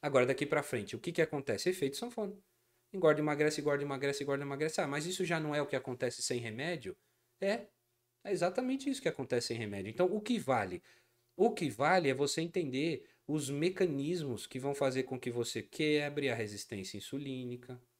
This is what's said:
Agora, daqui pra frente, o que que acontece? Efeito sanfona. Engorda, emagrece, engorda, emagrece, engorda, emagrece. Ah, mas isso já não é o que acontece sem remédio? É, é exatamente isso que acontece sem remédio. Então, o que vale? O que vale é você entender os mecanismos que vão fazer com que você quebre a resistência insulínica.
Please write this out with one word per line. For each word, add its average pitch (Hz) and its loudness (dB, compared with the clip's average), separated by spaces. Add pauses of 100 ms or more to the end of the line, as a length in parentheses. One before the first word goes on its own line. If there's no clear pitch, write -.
Agora, 135 6
daqui 131 2
pra 147 2
frente, 113 -4
o - -6
que 175 -4
que 165 2
acontece? 139 0
Efeito 151 0
sanfona. 220 -6 (580)
Engorda, 160 4
emagrece, 151 2
engorda, 143 0
emagrece, 139 -2
engorda, 139 0
emagrece. 139 -2
Ah, 165 2
mas 151 -2
isso 185 -2
já 170 0
não 151 0
é 147 2
o 143 0
que 143 -2
acontece 123 -4
sem 123 0
remédio? 117 -6 (420)
É, 202 0 (580)
é 202 -2
exatamente 254 0
isso 269 -2
que - 2
acontece 123 -2
sem 117 -2
remédio. 101 -4
Então, 175 2
o 202 0
que 220 -2
vale? 101 0 (540)
O 220 6
que 160 -2
vale 147 4
é 131 4
você 139 0
entender 160 -2 (200)
os 143 -2
mecanismos 151 0
que - -8
vão 139 0
fazer 131 2
com 123 -6
que 123 -2
você 117 -2
quebre 147 0
a 117 0
resistência 104 -6
insulínica. 127 -8 (200)